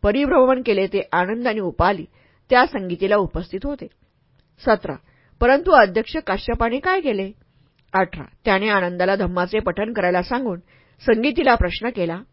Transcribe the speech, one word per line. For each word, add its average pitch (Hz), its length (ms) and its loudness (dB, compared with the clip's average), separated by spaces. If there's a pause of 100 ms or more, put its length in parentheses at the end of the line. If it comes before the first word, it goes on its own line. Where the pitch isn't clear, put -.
परिभ्रमण 262 600 2
केले 196 220 0
ते 190 240 -4
आनंद 202 360 -2
आणि 214 120 -2
उपाली 180 460 -2 (440)
त्या 247 160 6
संगीतीला 190 500 -2
उपस्थित 185 480 -4
होते. 285 240 -10 (760)
सतरा, 214 300 0 (440)
परंतु 285 320 4
अध्यक्ष 220 460 4 (100)
काश्यपाने 233 520 -2
काय 370 220 -2
केले? 208 300 -4 (640)
अठरा, 185 300 -2 (220)
त्याने 190 240 2
आनंदाला 185 460 0
धम्माचे 180 440 -2
पठण 208 340 -4
करायला 180 280 0
सांगून 233 380 -4 (420)
संगीतीला 240 540 2
प्रश्न 196 340 -2
केला 175 320 -4 (120)